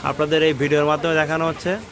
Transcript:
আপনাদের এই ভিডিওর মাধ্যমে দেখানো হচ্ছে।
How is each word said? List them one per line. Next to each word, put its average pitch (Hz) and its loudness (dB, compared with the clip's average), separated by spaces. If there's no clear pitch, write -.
আপনাদের 151 0
এই 156 4
ভিডিওর 143 2
মাধ্যমে 151 0
দেখানো 156 0
হচ্ছে। 175 -4